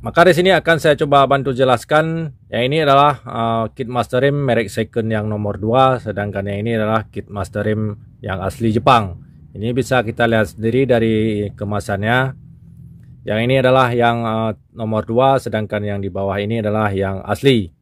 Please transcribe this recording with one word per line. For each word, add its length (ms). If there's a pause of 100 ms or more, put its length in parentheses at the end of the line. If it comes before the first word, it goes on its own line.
Maka 240
di 100
sini 160
akan 240
saya 160
coba 320
bantu 240
jelaskan. 800 (160)
Yang 220
ini 160
adalah, 280 (140)
eh, 380 (100)
kit 160
master 320
rem 140
merek 340
Second 400
yang 160
nomor 320
dua, 400
sedangkan 480
yang 160
ini 160
adalah 320
kit 160
master 400
rem 300 (260)
yang 220
asli 260
Jepang. 480 (380)
Ini 160
bisa 320
kita 260
lihat 220
sendiri 320
dari 720
kemasannya. 880 (840)
Yang 160
ini 160
adalah 320
yang, 320
eh, 300 (180)
nomor 320
dua, 400
sedangkan 400
yang 160
di 80
bawah 320
ini 240
adalah 320
yang 320
asli. 560